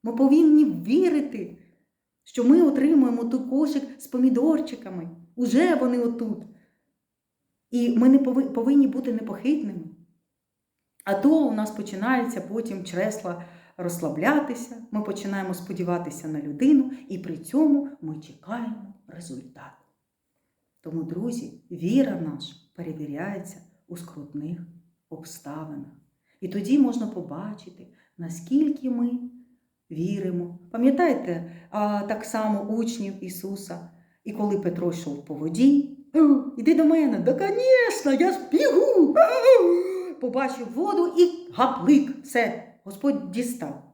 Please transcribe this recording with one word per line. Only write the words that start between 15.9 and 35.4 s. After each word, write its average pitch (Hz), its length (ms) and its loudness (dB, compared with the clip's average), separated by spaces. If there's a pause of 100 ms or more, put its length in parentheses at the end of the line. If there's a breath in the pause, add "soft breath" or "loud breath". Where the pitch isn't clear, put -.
на 151 140 -6
людину, 254 500 2 (180 loud breath)
і 190 80 -10
при 165 200 -10
цьому 285 520 0 (120)
ми 156 180 -10
чекаємо - 760 -12 (140)
результату. - 760 -18 (1000)
Тому, 160 220 -8
друзі, 214 580 -10 (100)
віра 190 500 -2 (120)
наша - 220 -16 (200)
перевіряється 160 840 -12 (300)
у 170 100 -16
скрутних 151 640 -12 (500)
обставинах. 156 840 -16 (500)
І 185 60 -10
тоді 208 320 0
можна 233 280 0
побачити, 180 800 -12 (300 soft breath)
наскільки 262 720 -2
ми 240 220 -2 (800)
віримо. 175 680 -6 (120)
Пам'ятаєте, 247 800 0 (180 loud breath)
а, 208 320 -2
так 214 240 -6
само 214 500 -4
учнів 214 480 -6
Ісуса? 185 640 -12 (340 soft breath)
І 208 100 -10
коли 202 260 -2
Петро 170 300 -2
йшов 147 360 -8
по 151 80 -10
воді: 208 640 2 (600)